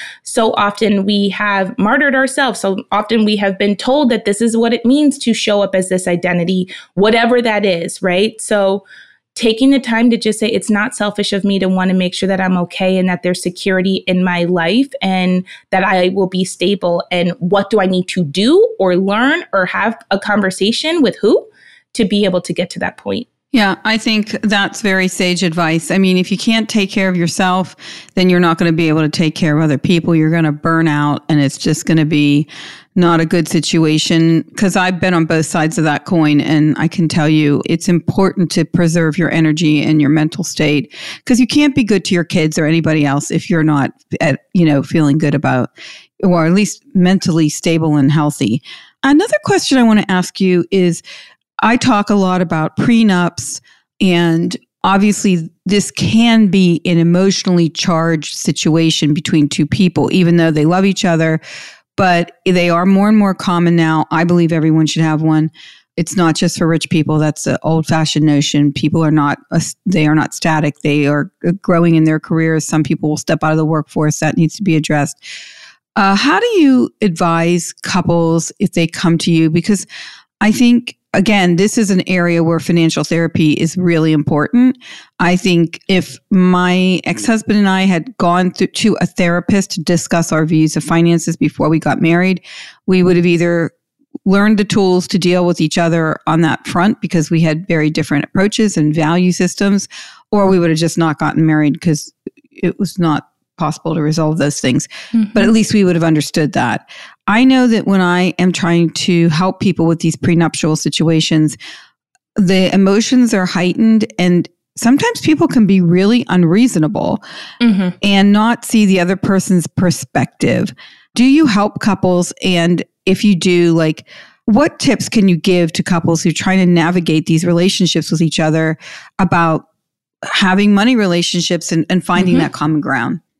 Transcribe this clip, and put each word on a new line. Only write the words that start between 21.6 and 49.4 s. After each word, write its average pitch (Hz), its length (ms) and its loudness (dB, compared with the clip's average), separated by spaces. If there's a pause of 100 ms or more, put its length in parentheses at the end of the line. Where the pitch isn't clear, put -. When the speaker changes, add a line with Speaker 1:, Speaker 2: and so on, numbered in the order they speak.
Speaker 1:
to 226 100 0
be 202 180 -2
able 180 160 0
to 175 140 -8
get 175 160 -6
to - 100 -14
that - 160 -8
point?" 202 320 -8 (240)
Speaker 2:
Yeah, 202 240 0 (100)
I 220 120 -2
think 214 340 -2 (100)
that's 202 400 -2
very 190 260 0
sage 180 340 -2
advice. 165 480 -2
I 185 80 0
mean, 185 200 2
if 180 120 -2
you 190 80 -2
can't 226 300 0
take 196 240 -2
care 196 160 0
of 185 80 -2
yourself, 180 580 -2 (420)
then 185 140 2
you're 175 120 4
not 165 160 2
gonna 170 160 0
be 160 160 0
able 156 100 2
to 156 80 0
take 156 260 -2
care 151 220 0
of 160 80 2
other 147 140 0
people. 170 360 0
You're 156 180 2
gonna 165 200 0
burn 165 380 0
out 147 400 -2
and 151 100 2
it's 139 180 0
just - 280 -4
gonna 160 180 2
be 147 460 0 (480)
not 170 240 2
a 165 40 0
good 165 220 -2
situation. 160 960 0 (140)
'Cause 196 180 0
I've 185 240 0
been 185 140 0
on 165 100 0
both 160 220 0
sides 160 320 -2
of 160 80 0
that 147 180 -2
coin, 151 380 2
and 151 360 2
I 165 120 0
can 165 180 -2
tell 156 220 0
you 151 360 2
it's - 220 -4
important 180 640 0
to 165 140 0
preserve 165 520 0
your 160 140 0
energy 156 500 0
and 156 200 2
your 139 80 2
mental 156 340 0
state, 147 500 -2 (320)
'cause 240 140 2
you 254 80 2
can't 294 260 2
be 254 120 0
good 196 200 0
to - 80 -2
your 175 120 0
kids 156 340 -2
or 156 60 0
anybody 156 400 0
else 143 260 -2
if - 180 -4
you're 165 140 0
not 147 280 0 (280)
at, 147 220 -2 (120)
you 175 120 2
know, 143 180 2
feeling 151 340 0
good 147 180 0
about, 131 340 -2 (540)
or 175 220 2
at 165 60 2
least 196 320 -2 (100)
mentally 175 540 2
stable 160 480 -2
and 143 160 2
healthy. 147 500 -2 (420)
Another 320 420 2